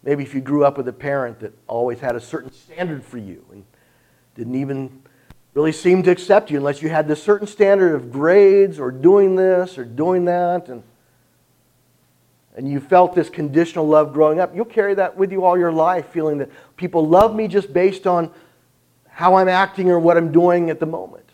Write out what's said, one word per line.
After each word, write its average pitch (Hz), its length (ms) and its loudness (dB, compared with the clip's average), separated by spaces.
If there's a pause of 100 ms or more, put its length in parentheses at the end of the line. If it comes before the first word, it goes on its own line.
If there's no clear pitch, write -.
Maybe 143 200 -4
if 127 120 -12
you 135 80 -6
grew 143 220 0
up 139 120 0
with 127 120 -8
a 120 40 -10
parent 131 480 -8
that 107 140 -16 (120)
always 120 340 -4
had 123 160 -6
a 117 40 -10
certain 131 320 -14
standard 160 500 -12
for 127 140 -20
you 98 340 -16
and 101 140 -20 (720)
didn't 120 220 -10
even 135 460 -8 (500)
really 156 200 0
seem 180 280 2
to 180 120 2
accept 160 360 2
you 147 80 -4
unless 143 240 -4
you 156 80 -6
had 156 200 -2
this 151 120 -2
certain 208 260 0
standard 196 460 2
of 123 200 -6
grades 190 680 4
or 127 140 -6
doing 185 420 4
this 185 440 0
or 127 60 -10
doing 165 420 -2
that, 175 420 -2
and, 123 120 -16 (1700)
and 135 160 -10
you 143 80 -6
felt 180 380 2
this 165 120 0
conditional 160 560 -2
love 151 280 2
growing 156 260 2
up, 175 160 -4
you'll 202 100 -6
carry 202 300 -2
that 190 220 -4
with 190 160 -2
you 185 120 -4
all 180 140 2
your 175 140 0
life, 160 340 0
feeling 156 320 -4
that 135 100 -8 (280)
people 170 280 -2
love 196 300 4
me 214 140 -4
just 190 240 -4
based 185 340 0
on 170 240 -2 (800)
how 180 260 0
I'm 190 140 4
acting 185 420 0
or 175 80 4
what 170 180 4
I'm 165 140 0
doing 170 400 2
at 156 80 -6
the 160 80 -4
moment. 92 460 -12